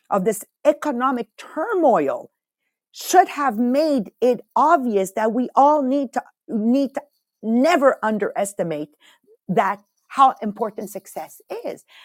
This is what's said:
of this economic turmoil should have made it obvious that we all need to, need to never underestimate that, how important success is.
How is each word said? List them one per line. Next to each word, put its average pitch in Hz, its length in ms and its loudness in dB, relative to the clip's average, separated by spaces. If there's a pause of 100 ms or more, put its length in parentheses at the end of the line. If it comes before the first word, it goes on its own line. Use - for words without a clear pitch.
of 196 160 0
this 220 200 -2 (180)
economic 269 640 -2 (100)
turmoil 269 920 -2 (640)
should - 380 2
have 262 280 -4
made 254 540 0 (100)
it 247 200 2 (140)
obvious 247 580 2
that 220 180 -2
we 240 240 -2
all 294 260 4
need 269 320 -2
to, - 80 -4 (260)
need 240 460 0
to 285 80 -6 (400)
never 262 600 2
underestimate 196 840 -4 (580)
that, 196 340 0 (280)
how 269 340 2
important 208 480 -8
success - 500 -14 (240)
is. - 180 -12 (220)